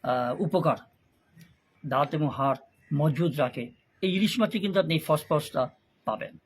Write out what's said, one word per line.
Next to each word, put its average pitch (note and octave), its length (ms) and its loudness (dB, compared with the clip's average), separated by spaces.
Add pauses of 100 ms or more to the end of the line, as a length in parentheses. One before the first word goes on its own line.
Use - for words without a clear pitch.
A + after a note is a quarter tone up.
আহ, B2+ 380 -2
উপকার, D#3+ 360 2 (1080)
দাঁত C#3 280 0
এবং D3+ 160 0
হাড় C3+ 280 0 (360)
মজবুত D3+ 420 2
রাখে। B2 360 -2 (300)
এই F#3+ 140 0
ইলিশ G#3 240 0
মাছে G#3+ 200 0
কিন্তু G3 200 0
আপনি E3 140 0
এই D#3 60 2
ফসফরাসটা D3+ 720 0 (360)
পাবেন। - 400 -6